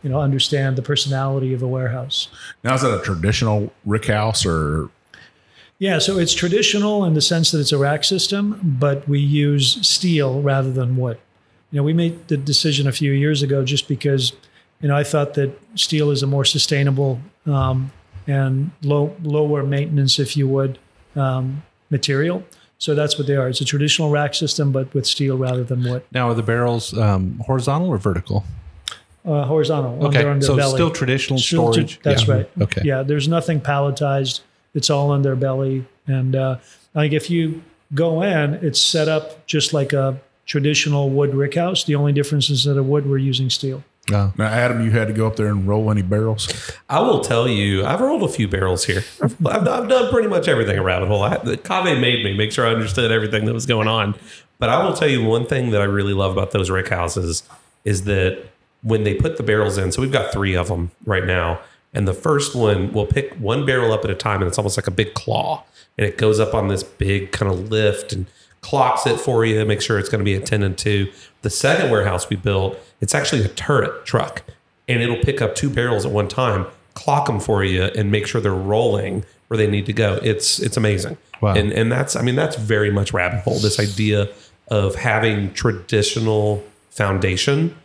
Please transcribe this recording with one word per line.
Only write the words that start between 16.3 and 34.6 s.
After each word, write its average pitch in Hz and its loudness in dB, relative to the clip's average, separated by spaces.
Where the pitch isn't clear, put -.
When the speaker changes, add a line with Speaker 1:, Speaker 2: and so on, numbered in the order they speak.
Speaker 1:
sustainable, 139 2
um, 135 0
and 139 0
low, 147 0
lower 147 0
maintenance, 143 0
if 143 -2
you 139 2
would, 135 0
um, 131 -2
material. 151 0
So 151 -2
that's 151 0
what 139 -2
they 139 2
are. 131 0
It's 123 -4
a 135 -2
traditional 147 0
rack 147 2
system, 143 0
but 131 -2
with 135 0
steel 135 0
rather 127 -2
than 123 -2
wood. 123 -4
Speaker 3:
Now, 123 0
are 117 2
the 113 0
barrels, 117 0
um, 98 2
horizontal 139 0
or 123 0
vertical? 98 -2
Speaker 1:
Uh, 147 0
horizontal, 143 0
Speaker 3:
Okay, 143 4
Speaker 1:
under, 143 2
under 139 2
Speaker 3:
so 139 4
Speaker 1:
belly. 135 2
Speaker 3:
still 160 2
traditional 135 0
Speaker 1:
Still 160 2
tra- - -
Speaker 3:
storage. - -14
Speaker 1:
that's 131 4
Speaker 3:
Yeah. 139 4
Speaker 1:
right. 127 0
Speaker 3:
Okay. - 0
Speaker 1:
Yeah, 135 0
there's 143 0
nothing 165 0
palletized. 139 -2